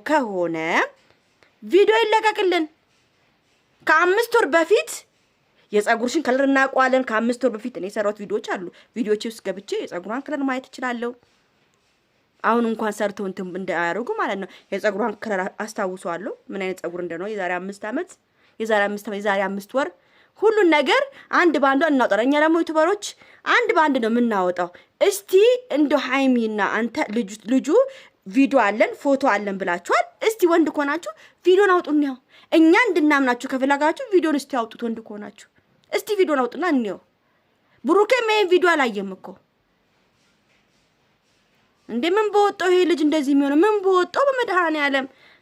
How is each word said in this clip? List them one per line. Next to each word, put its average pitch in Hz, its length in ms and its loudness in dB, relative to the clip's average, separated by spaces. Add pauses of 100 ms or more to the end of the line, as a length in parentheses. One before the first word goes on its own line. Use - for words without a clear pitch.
ከሆነ 196 520 -2 (1080)
ቪዲዮ 392 360 4
ይለቀቅልን። 427 680 0 (1200)
ከአምስት 359 480 2
ወር 453 140 2
በፊት 330 420 2 (840)
የፀጉርሽን 226 500 0
ከለር 262 220 0
እናውቀዋለን። 262 600 2
ከአምስት 233 380 -2
ወር 254 100 0
በፊት 220 240 -10
እኔ 175 100 -8
የሰራሁት 208 320 -4
ቪዲዮዎች 202 300 -6
አሉ። 208 160 -6 (280)
ቪዲዮዎቼ 214 320 -2
ውስጥ 226 180 -10
ገብቼ 196 360 -10
የፀጉሯን 208 440 -8
ከለር 285 200 -8
ማየት 262 240 -4
እችላለሁ። 240 440 -8 (1300)
አሁን 233 200 0
እንኳን 220 280 -4
ሰርተው 202 340 -6
እንትን 185 280 -10
እንዳያደርጉ 180 600 -4
ማለት 269 220 -4
ነው። 185 100 -10 (200)
የፀጉሯን 202 500 -4
ከለር 202 220 -4 (180)
አስታውሰዋለሁ፣ 190 720 -8 (160)
ምን 196 140 -10
አይነት 185 180 -6
ፀጉር 175 200 -10
እንደሆነ። 175 280 -8
የዛሬ 190 260 -6
አምስት 190 300 -10
ዓመት፣ 254 260 -8 (500)
የዛሬ 220 220 0
አምስት 202 240 -4
ዓመት፣ 202 120 -8
የዛሬ 202 240 -2
አምስት 196 300 -6
ወር 277 160 -2 (520)
ሁሉን 415 300 4
ነገር 302 320 2 (280)
አንድ 320 260 2
በአንዷ 269 300 2
እናውጣለን። 247 400 2
እኛ 285 120 2
ደግሞ 320 200 4
ዩቱበሮች 330 460 0 (400)
አንድ 440 260 2
በአንድ 311 280 2
ነው 220 120 -2
የምናወጣው። 190 580 0 (320)
እስቲ - 320 0 (380)
እንደ 285 300 2
ሀይሚና 254 600 0 (120)
አንተ 226 240 -4 (140)
ልጁ፣ 214 200 -4 (160)
ልጁ 262 220 0 (580)
ቪዲዮ 254 340 2
አለን 220 360 0
ፎቶ 277 300 0
አለን 202 300 0
ብላችኋል። 190 500 -2 (160)
እስቲ 440 240 -2
ወንድ 330 220 4
ከሆናችሁ 302 440 -4 (320)
ቪዲዮን 370 280 6
አውጡ 359 180 0
እንየው። 285 260 0 (360)
እኛ 320 200 6 (100)
እንድናምናችሁ 285 680 2
ከፈለጋችሁ 285 600 0
ቪዲዮን 320 280 2
እስቲ - 200 -8
አውጡት። 226 260 -6
ወንድ 226 180 -6
ከሆናችሁ 208 480 -18 (440)
እስቲ 403 220 -4
ቪዲዮን 302 260 2
አውጡና 247 280 -4
እንየው። 233 300 -2 (880)
ብሩኬም 415 440 2
ይሄን 427 200 2
ቪዲዮ 359 200 4
አላየም 220 440 -2
እኮ - 140 -16 (2500)
እንዴ! 240 200 -4
ምን 427 200 0
በወጣው 403 420 0
ይሄ 359 140 4
ልጅ 311 180 0
እንደዚህ 294 300 0
የሚሆነው? 277 260 2
ምን 415 220 4
በወጣው 370 440 0
በመድኃኔዓለም? 330 840 0 (360)